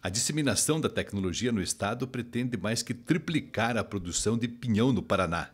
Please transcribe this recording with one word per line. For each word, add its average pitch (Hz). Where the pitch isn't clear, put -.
A 95
disseminação 147
da 117
tecnologia 98
no 110
estado 107
pretende 120
mais 107
que 127
triplicar 143
a 101
produção 98
de 117
pinhão 120
no 98
Paraná. 85